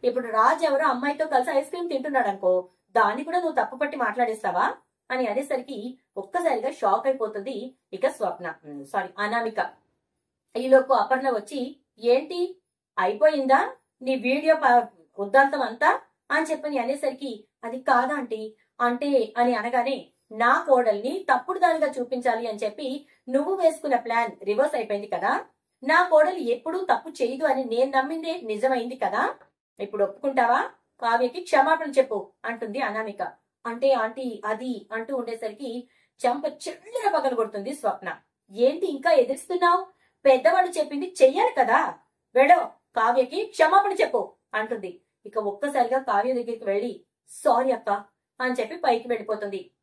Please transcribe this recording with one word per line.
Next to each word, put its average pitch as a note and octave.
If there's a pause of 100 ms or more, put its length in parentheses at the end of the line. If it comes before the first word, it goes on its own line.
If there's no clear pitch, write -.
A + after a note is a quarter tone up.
ఇప్పుడు A#3+
రాజ్ A#3
ఎవరో D4
అమ్మాయితో C#4+
కలిసి C4+
ఐస్ C#4+
క్రీమ్ F4
తింటున్నాడు C4+
అనుకో, F#3 (280)
దాన్ని A3
కూడా E4+
నువ్వు D#4
తప్పు C4
పట్టి C#4+
మాట్లాడేస్తావా G#3+ (360)
అని B3+
అనేసరికి B3 (180)
ఒక్కసారిగా C4
షాక్ A#3
అయిపోతుంది G#3+ (180)
ఇక G3
స్వప్న, F3+ (100)
ఉమ్, C#3+
sorry, F#3 (100)
అనామిక. G#3+ (880)
ఈలోపు C4
అపర్ణ B3+
వచ్చి, B3 (220)
"ఏంటి D#4 (380)
అయిపోయిందా C4+ (280)
నీ C4
వీడియో D4
ప-, A#3+ (300)
ఉద్దంతం B3+
అంతా?" C4+ (300)
అని D#4
చెప్పని D4+
అనేసరికి, C4 (160)
"అది A#3+
కాదా C4
ఆంటీ?" A3 (260)
అంటే B3
అని A#3+
అనగానే, A#3+ (240)
"నా B3
కోడల్ని B3
తప్పుడు F4+
దానిగా D#4+
చూపించాలి B3
అని G#3
చెప్పి B3+ (220)
నువ్వు D4
వేసుకున్న D#4+
ప్లాన్ A#3
రివర్స్ B3
అయిపోయింది G#3
కదా. G#3+ (380)
నా E4+
కోడలు E4
ఎప్పుడూ D#4+
తప్పు -
చేయదు C4+
అని C4+
నేను B3
నమ్మిందే D#4+
నిజమైంది B3
కదా. A3 (460)
ఇప్పుడు G3+
ఒప్పుకుంటావా? B3 (320)
కావ్యకి A#3+
క్షమాపణ D#4
చెప్పు" B3 (120)
అంటుంది A3+
అనామిక. G#3+ (440)
"అంటే A#3+
ఆంటీ A#3
అది" A3
అంటూ A3+
ఉండేసరికి A#3 (380)
చెంప C#4+
చెల్లున G4
పగలగొడుతుంది A3+
స్వప్న. F#3+ (380)
"ఏంటి D4
ఇంకా D4
ఎదురుస్తున్నావు? F4 (380)
పెద్దవాళ్ళు F4
చెప్పింది D4
చెయ్యాలి F#4
కదా. B3+ (400)
వెళ్ళు, C#4 (420)
కావ్యకి B3+
క్షమాపణ G4
చెప్పు" - (220)
అంటుంది. G#3+ (260)
ఇక G#3
ఒక్కసారిగా A#3+
కావ్య B3
దగ్గరికి A#3
వెళ్ళి, G3+ (280)
"సారీ C4
అక్క" A3+ (500)
అని B3+
చెప్పి B3
పైకి B3
వెళ్ళిపోతుంది. G#3 (120)